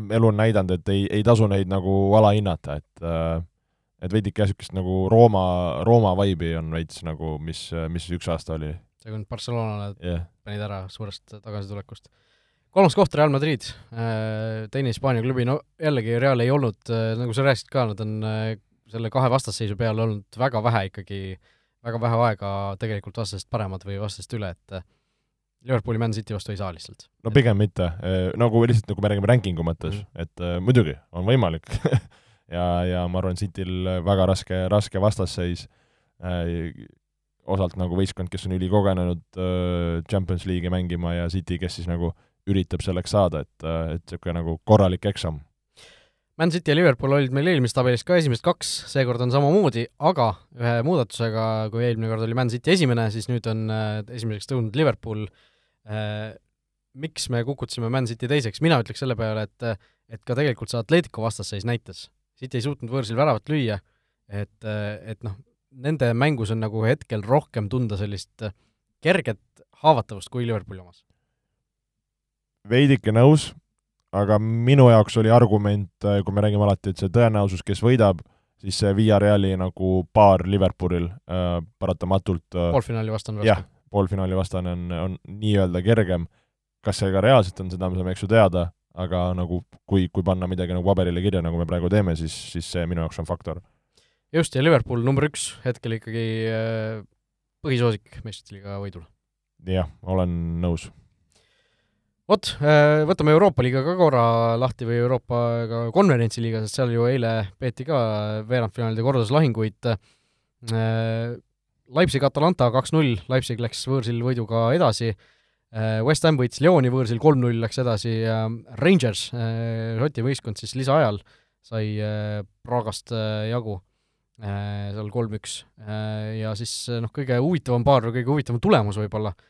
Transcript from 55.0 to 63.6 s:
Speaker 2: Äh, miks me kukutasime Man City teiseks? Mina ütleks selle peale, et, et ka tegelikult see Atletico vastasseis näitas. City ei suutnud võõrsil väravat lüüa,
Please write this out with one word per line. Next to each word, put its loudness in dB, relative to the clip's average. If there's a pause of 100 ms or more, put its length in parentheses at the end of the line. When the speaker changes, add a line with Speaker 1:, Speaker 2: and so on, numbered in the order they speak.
Speaker 2:
Äh, -8 (640)
miks -8
me -2
kukutasime -6
Man -2
City -8
teiseks? -2
Mina 4
ütleks -12
selle -4
peale, -4
et, -8 (320)
et -14
ka -4
tegelikult -2
see -4
Atletico 0
vastasseis -6
näitas. -6 (320)
City -8
ei -4
suutnud -8
võõrsil -4
väravat 0
lüüa, -2 (540)